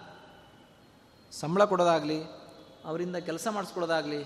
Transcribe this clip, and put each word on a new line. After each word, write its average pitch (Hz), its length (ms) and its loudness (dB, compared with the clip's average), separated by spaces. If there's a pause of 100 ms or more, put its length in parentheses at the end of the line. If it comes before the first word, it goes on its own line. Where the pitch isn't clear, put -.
(1300)
ಸಂಬಳ 175 320 2
ಕೊಡೋದಾಗ್ಲಿ, 165 580 4 (640)
ಅವರಿಂದ 175 320 -4
ಕೆಲಸ 165 340 -6
ಮಾಡಿಸ್ಕೊಳ್ಳೋದಾಗ್ಲಿ, 165 760 -2